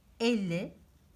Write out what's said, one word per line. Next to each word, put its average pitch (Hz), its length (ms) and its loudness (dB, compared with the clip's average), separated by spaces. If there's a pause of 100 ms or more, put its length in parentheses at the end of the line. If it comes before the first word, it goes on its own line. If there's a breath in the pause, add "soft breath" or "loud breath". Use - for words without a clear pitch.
(200)
elli 214 540 0 (420)